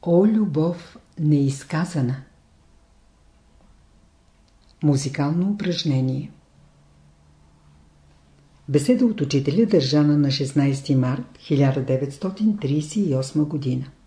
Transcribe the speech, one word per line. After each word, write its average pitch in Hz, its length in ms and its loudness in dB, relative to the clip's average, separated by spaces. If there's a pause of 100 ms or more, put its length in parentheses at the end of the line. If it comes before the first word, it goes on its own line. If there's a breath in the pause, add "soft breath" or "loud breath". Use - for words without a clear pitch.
О, 175 240 4
любов 175 680 0 (220)
неизказана! 143 1040 0 (2500)
Музикално 147 680 0
упражнение. 139 800 -2 (2500)
Беседа 147 360 2
от 220 160 0
учителя, 143 440 0
държана 147 520 2
на 143 140 2
шестнайсети 139 640 0
март 127 440 -2
хиляда 135 460 0
деветстотин 190 720 -2
тридесет 147 380 -4
и 180 200 0
осма 135 280 -2
година. 131 420 -4 (220)